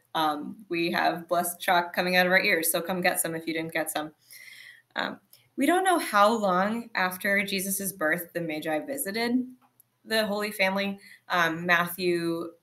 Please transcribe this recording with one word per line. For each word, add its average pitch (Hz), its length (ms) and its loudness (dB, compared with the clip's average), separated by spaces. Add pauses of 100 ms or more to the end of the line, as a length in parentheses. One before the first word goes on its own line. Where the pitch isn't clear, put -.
(140)
Um, 151 440 -2 (120)
we 170 220 0
have 165 360 0
blessed 175 320 -2
chalk 175 340 2
coming 180 220 0
out 180 120 6
of 180 40 2
our 185 100 6
ears, 175 300 2
so 175 80 0
come 180 220 -4
get 180 180 2
some 165 160 -2
if 160 100 -10
you 165 80 -4
didn't 160 200 -4
get 156 180 -2
some. 156 200 -6 (840)
Um, - 240 -4 (380)
we 262 80 0
don't 359 180 4
know 359 160 4
how 208 320 6
long 208 640 0
after 196 500 0
Jesus's 190 480 -4
birth 165 400 -2
the 175 100 -4
Magi 156 440 -4
visited 226 600 -2 (600)
the 214 220 0
Holy 208 240 -2
Family. 196 480 -2 (280)
Um, 170 380 0
Matthew 175 840 0 (120)